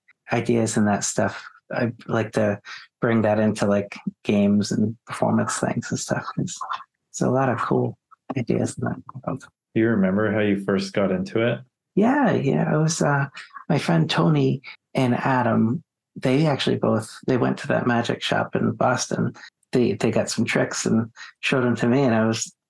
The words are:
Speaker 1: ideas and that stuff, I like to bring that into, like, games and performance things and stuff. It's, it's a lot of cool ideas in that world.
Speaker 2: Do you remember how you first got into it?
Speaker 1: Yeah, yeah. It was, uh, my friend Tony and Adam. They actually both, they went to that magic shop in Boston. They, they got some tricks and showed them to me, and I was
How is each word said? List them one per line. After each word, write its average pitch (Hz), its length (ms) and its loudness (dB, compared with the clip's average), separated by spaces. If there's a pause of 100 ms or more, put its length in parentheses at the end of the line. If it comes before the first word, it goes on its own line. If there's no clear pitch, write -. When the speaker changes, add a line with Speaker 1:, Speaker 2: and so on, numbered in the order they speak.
(320)
Speaker 1:
ideas 117 440 0
and 104 120 2
that 101 160 0
stuff, - 400 -2 (280)
I 120 200 -2 (160)
like 110 240 -2
to 104 280 0 (400)
bring 113 220 2
that 107 160 2
into, 107 280 2
like, 101 300 0 (280)
games 101 480 2
and 110 240 0 (100)
performance - 520 0
things - 320 -4
and 120 80 -4
stuff. - 280 -6 (120)
It's, - 200 -6 (520)
it's - 120 -6
a 127 80 2
lot 131 180 0
of 110 100 -2
cool 123 380 -2 (400)
ideas - 400 -2
in 120 120 -6
that - 80 -4 (280)
world. - 220 -8 (280)
Speaker 2:
Do 113 60 2
you 113 80 4
remember 104 440 2
how 107 80 0
you 101 240 0
first 98 280 -2
got 98 200 0
into 92 340 -2
it? - 140 -2 (340)
Speaker 1:
Yeah, 247 380 2
yeah. 151 420 0
It 151 40 2
was, 160 220 0
uh, 139 260 2 (420)
my 156 100 2
friend 165 320 2
Tony 147 500 2 (340)
and 123 200 2
Adam. 117 680 0 (340)
They 139 300 2
actually 127 300 0
both, 110 340 0 (180)
they 131 80 4
went 127 220 0
to - 100 -12
that 117 180 2
magic 117 360 0
shop - 340 -2
in 113 160 0
Boston. 120 600 -2 (400)
They, 120 200 2
they 110 180 0
got 107 180 0
some - 160 -2
tricks - 400 -2
and 113 260 0 (300)
showed 131 220 0
them 120 140 2
to 127 100 -2
me, 131 160 4
and 117 120 4
I 110 120 2
was 113 260 -2 (180)